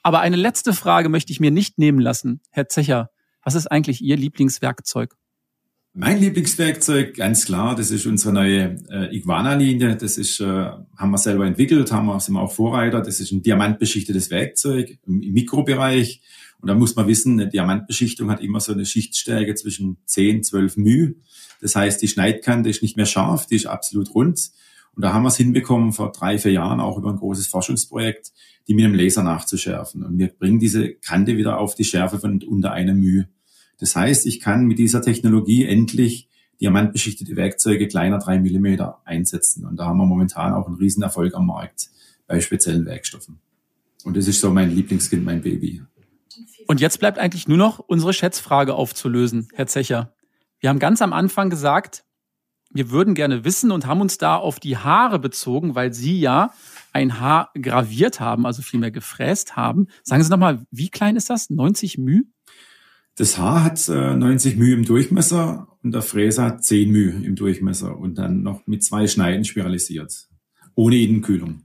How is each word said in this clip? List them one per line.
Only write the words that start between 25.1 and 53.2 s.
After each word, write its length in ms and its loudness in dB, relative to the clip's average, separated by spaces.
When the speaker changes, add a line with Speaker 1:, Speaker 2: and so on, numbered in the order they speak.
Speaker 2:
haben 120 2
wir 60 2
es 80 0
hinbekommen, 540 2
vor 200 -6
drei, 260 -2
vier 140 2
Jahren 280 2
auch 200 -4
über 100 -4
ein 80 -4
großes 300 -4
Forschungsprojekt, 840 -4
die 80 2
mit 100 6
dem 80 6
Laser 300 4
nachzuschärfen. 800 -4
Und 160 -4
wir 80 2
bringen 320 2
diese 340 0
Kante 420 0
wieder 220 0
auf 160 -4
die 100 -2
Schärfe 360 -2
von 240 -2
unter 280 -2
einer 220 0
μ. 320 4
Das 140 -4
heißt, 300 2
ich 160 -4
kann 240 2
mit 120 2
dieser 240 2
Technologie 600 2
endlich 640 2
diamantbeschichtete 800 0
Werkzeuge 500 0
kleiner 320 0
drei 180 -2
Millimeter 680 0
einsetzen. 600 -4
Und 120 -8
da 80 -8
haben 140 0
wir 60 4
momentan 460 0
auch 160 -2
einen 80 -10
Riesenerfolg 580 -2
am 120 0
Markt 440 -6
bei 140 -2
speziellen 440 -2
Werkstoffen. 540 -14
Und 140 -4
das 100 0
ist 140 0
so 100 2
mein 240 2
Lieblingskind, 480 0
mein 200 -4
Baby. 380 -4
Speaker 1:
Und 140 2
jetzt 180 0
bleibt 200 0
eigentlich 280 -4
nur 80 4
noch 240 4
unsere 320 0
Schätzfrage 640 0
aufzulösen, 800 -2
Herr 140 -4
Zecher. 460 -4
Wir 120 0
haben 80 2
ganz 220 2
am 120 2
Anfang 360 0
gesagt, 540 -2
wir 200 -4
würden 240 2
gerne 300 -2